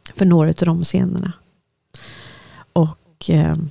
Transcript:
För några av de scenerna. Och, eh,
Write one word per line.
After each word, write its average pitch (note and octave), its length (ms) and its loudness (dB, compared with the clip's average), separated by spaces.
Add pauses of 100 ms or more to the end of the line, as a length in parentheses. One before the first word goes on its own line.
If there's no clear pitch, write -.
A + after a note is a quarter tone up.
(140)
För G3+ 100 0
några E3+ 240 4
av D#3+ 60 -2
de E3+ 300 -2
scenerna. F#3 480 -4 (1400)
Och, - 580 -4
eh, D#3+ 260 2 (140)